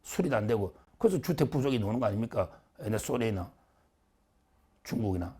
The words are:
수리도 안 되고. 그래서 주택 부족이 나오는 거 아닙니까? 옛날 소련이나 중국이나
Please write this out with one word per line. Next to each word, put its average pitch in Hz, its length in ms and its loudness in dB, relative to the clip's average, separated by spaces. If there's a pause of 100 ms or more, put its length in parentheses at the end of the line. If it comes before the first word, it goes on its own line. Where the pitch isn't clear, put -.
수리도 180 320 0
안 107 100 2
되고. 107 300 0 (240)
그래서 190 200 4
주택 147 300 2
부족이 135 300 2
나오는 107 200 0
거 123 60 0
아닙니까? 104 440 -2 (340)
옛날 110 160 0
소련이나 110 520 -2 (1300)
중국이나 98 560 -4